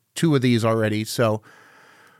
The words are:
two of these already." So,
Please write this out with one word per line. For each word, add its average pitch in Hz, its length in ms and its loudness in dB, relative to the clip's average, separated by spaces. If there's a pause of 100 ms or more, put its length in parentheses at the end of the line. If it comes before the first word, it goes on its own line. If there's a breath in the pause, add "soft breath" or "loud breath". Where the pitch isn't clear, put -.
(160)
two 165 200 0
of 131 60 2
these 120 220 2
already." 110 400 0
So, 107 380 -2 (800 soft breath)